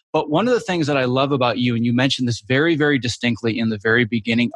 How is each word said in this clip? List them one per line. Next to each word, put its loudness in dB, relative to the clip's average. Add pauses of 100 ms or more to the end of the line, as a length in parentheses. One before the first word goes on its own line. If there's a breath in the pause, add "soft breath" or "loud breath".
(120)
But -2
one 0
of 2
the 2
things -2
that 0
I 0
love 0
about 0
you, 0
and 0
you 0
mentioned 0
this -4
very, 0
very 2
distinctly -2
in -2
the -4
very 2
beginning -2